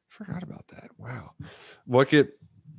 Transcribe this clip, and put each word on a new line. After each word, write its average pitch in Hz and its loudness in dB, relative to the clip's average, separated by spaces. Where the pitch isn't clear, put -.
Forgot 180 -14
about - -20
that. - -20
Wow. 113 -16
Like 131 2
it, 143 2